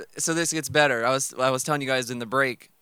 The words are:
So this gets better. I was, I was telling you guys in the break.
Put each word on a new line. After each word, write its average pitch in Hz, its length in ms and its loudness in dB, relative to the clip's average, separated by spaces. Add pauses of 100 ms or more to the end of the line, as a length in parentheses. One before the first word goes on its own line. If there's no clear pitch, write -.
(180)
So 165 160 -2
this 165 200 0
gets 160 160 -4
better. 135 360 4
I 123 60 4
was, 135 280 -2
I 131 100 4
was 131 140 -2
telling 147 180 -2
you 135 60 -4
guys 127 240 0
in 120 80 -6
the 120 60 -6
break. 127 440 -2 (120)